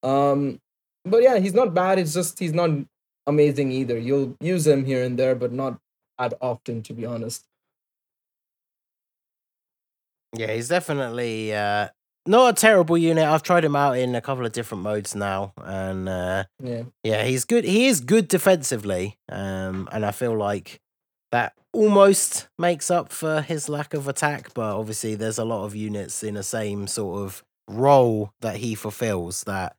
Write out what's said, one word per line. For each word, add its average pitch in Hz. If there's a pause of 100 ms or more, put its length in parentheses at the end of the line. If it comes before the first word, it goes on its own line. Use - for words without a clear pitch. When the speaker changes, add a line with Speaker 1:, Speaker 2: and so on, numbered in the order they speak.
Speaker 1:
Um, 139 (440)
but 220
yeah, 247
he's 190
not 214
bad. 185
It's 156
just 170
he's 170
not 170 (580)
amazing 143
either. 127
You'll 123
use 170
him 139
here 131
and 123
there, 127
but 120
not 127 (400)
that 123
often, 120
to -
be 113
honest. 117 (3000)
Speaker 2:
Yeah, 110
he's 117
definitely, 120
uh, 104 (380)
not 233
a -
terrible 180
unit. 165
I've 151
tried 175
him 143
out 139
in 123
a 120
couple 127
of 110
different 110
modes 104
now, 101
and, 95
uh, 92 (180)
Speaker 1:
Yeah. 120 (180)
Speaker 2:
yeah, 110
he's 127
good. 233
He 220
is 220
good 170
defensively, 110 (100)
um, 95
and 107
I 101
feel 117
like 101 (520)
that 120 (180)
almost 196 (100)
makes 175
up 175
for 156
his 151
lack 147
of 139
attack, 147
but 107
obviously 110
there's 110
a 113
lot 110
of 104
units 104
in 107
the 101
same 101
sort 101
of 95 (260)
role 117
that 110
he 110
fulfills 101
that 95